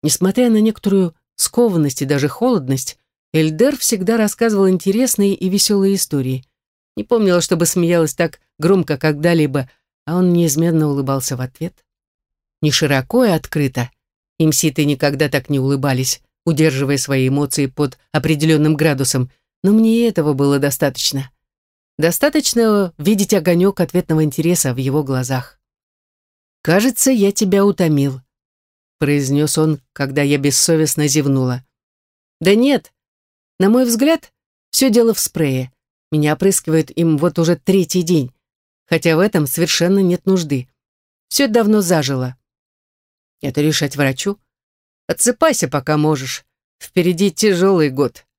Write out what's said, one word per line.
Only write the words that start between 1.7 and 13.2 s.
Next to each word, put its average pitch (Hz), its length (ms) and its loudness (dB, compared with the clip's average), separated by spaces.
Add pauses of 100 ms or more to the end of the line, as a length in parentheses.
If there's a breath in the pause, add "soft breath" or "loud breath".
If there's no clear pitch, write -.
и 139 40 -4
даже 143 220 0
холодность, 139 720 -2 (340)
Эльдер 160 440 0
всегда 214 400 -2
рассказывал 214 520 0
интересные 196 680 0
и 190 140 -4
веселые 196 480 0
истории. 131 480 -4 (520)
Не 208 80 -8
помнила, 196 360 2
чтобы 165 260 0
смеялась 170 480 0
так - 260 -4 (180)
громко 160 380 0
когда-либо, 151 760 0 (360 soft breath)
а 165 100 -4
он 180 160 2
неизменно 165 560 0
улыбался 135 480 -4
в 123 40 -8
ответ. - 440 -12 (800)
Не 156 80 2
широко 147 540 0